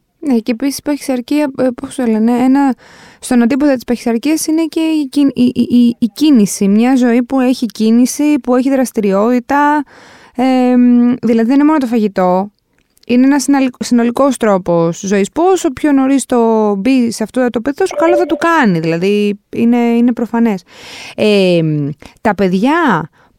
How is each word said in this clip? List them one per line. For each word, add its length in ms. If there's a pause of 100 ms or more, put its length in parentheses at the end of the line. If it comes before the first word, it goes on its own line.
(200)
Ναι, 180
και 140
επίσης 260
η 40
παχυσαρκία, 760
ε, 100 (140)
πώς 140
το 100
λένε, 260
ένα... 440 (440)
Στον 220
αντίποδα 320
της 100
παχυσαρκίας 640
είναι 180
και 140
η 280
κιν-, 260
η, 220
η, 60
η, 380
η 140
κίνηση, 540
μια 280
ζωή 280
που 160
έχει 260
κίνηση, 760
που 120
έχει 140
δραστηριότητα, 1120 (520)
ε, 400
μ, 460
δηλαδή 260
δεν 80
είναι 80
μόνο 140
το 80
φαγητό, 680 (560)
είναι 180
ένας 180
συναλ-, 360
συνολικός 580
τρόπος 640
ζωής, 320
που 200
όσο 180
πιο 220
νωρίς 340
το 500
μπει 360
σε 120
αυτό 160
το 60
επίπεδο, 320
τόσο 180
καλό 200
θα 100
του 120
κάνει, 420
δηλαδή 600 (160)
είναι, 220
είναι 360
προφανές. 500 (520)
Ε, 480
μ, 260 (320)
τα 140
παιδιά 760 (280)